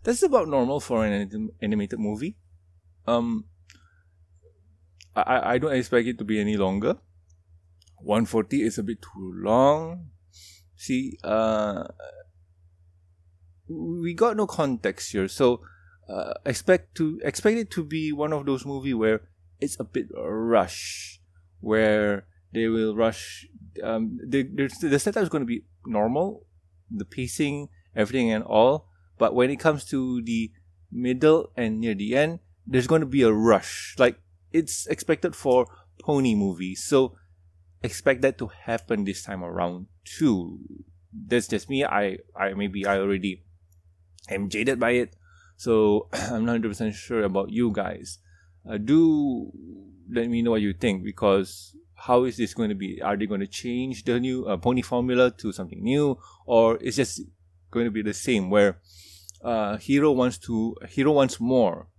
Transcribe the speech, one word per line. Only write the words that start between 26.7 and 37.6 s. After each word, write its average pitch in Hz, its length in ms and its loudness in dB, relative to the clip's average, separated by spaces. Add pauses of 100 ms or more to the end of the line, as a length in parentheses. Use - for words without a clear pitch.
the 202 140 -8
pacing, 143 640 -4 (260)
everything 113 360 0
and 107 120 -2
all. 123 440 4 (300)
But 117 160 2
when 123 160 4
it 139 100 -6
comes 151 260 2
to 127 360 -2
the 113 300 -2 (400)
middle 127 680 2
and 110 220 -2
near 113 160 0
the 104 200 -2
end, 160 240 0 (280)
there's 127 200 2
gonna 156 200 4
be 131 160 2
a 110 100 8
rush. 107 640 2
Like, 123 220 4 (340)
it's - 340 0
expected 160 480 -2
for 127 320 4 (340)
pony 135 340 2
movies, 92 480 -2
so 131 340 4 (680)